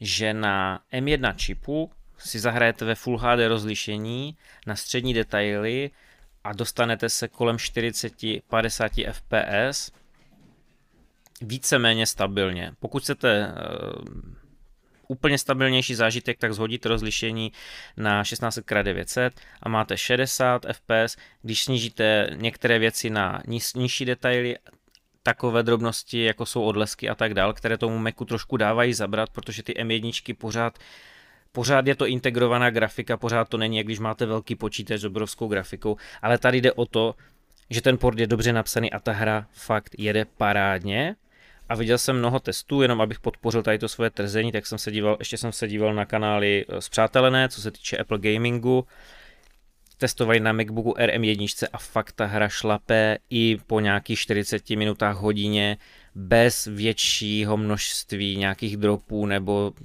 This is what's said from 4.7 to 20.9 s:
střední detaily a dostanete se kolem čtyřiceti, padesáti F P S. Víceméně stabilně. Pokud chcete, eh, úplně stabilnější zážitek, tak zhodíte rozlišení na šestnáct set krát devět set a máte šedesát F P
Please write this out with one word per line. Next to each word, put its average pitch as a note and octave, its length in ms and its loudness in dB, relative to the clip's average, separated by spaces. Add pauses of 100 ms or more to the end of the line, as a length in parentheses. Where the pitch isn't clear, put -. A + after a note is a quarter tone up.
střední B2+ 380 -2
detaily A2 760 -2 (540)
a G#2 80 -8
dostanete A#2 560 0
se - 200 -4
kolem A#2 300 0
čtyřiceti, A2+ 920 -4
padesáti A2+ 600 0
F - 140 -10
P A2 260 0
S. A#2+ 440 -2 (1500)
Víceméně A2+ 680 2
stabilně. F#2+ 720 -2
Pokud - 220 -6
chcete, G#2 460 2
eh, - 920 -10 (680)
úplně C#3 300 2
stabilnější C3 560 2
zážitek, A#2 440 0
tak - 140 0
zhodíte A2+ 360 -4
rozlišení A2 640 -2 (440)
na G#2 280 2
šestnáct A2+ 300 -4
set A2+ 120 -10
krát G#2 160 2
devět F#2 280 -4
set B2+ 300 -2 (220)
a A2+ 60 -6
máte A2 280 0
šedesát B2 720 0
F - 140 -8
P A2+ 220 2